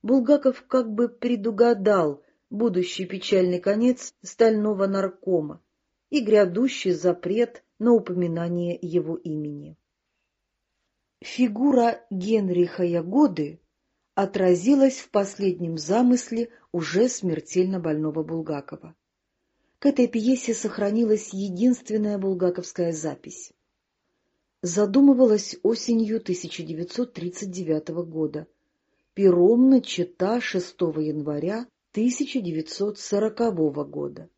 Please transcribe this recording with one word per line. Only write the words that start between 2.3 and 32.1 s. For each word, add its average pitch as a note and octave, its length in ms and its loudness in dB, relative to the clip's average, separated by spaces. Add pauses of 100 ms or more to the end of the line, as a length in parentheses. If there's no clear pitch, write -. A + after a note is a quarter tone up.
будущий F#3 560 -2
печальный F#3 540 0
конец A3 640 0
стального G#3 680 2
наркома F#3 720 -2 (480)
и D4 100 0
грядущий G#3 720 2
запрет F3 720 -2 (160)
на A#3+ 140 4
упоминание F3 880 -2
его E3 340 -2
имени. D3+ 640 -10 (1400)
Фигура A#3+ 880 0
Генриха F#3 760 0
Ягоды — E3+ 760 0 (540)
отразилась G3 840 2
в - 100 -20
последнем F3+ 680 -2
замысле A#3 720 0 (220)
уже F3 380 0
смертельно F#3 720 -2
больного D#3 420 -4
Булгакова. D#3+ 720 -10 (840)
К C#4+ 80 0
этой C4 200 4
пьесе A#3+ 460 0
сохранилась G#3 800 -2
единственная G#3 840 -2
булгаковская F3+ 760 -2
запись. - 580 -10 (1120)
Задумывалась G#3+ 1000 4
осенью A3+ 580 0
тысяча F3 420 -6
девятьсот F3 500 -6
тридцать F3+ 380 -10
девятого D#3+ 520 -4
года, D#3 440 -6 (680)
пером G3 560 6
начата A3 680 2
шестого E3+ 640 -4
января D3+ 680 -4 (240)
тысяча B3 480 -2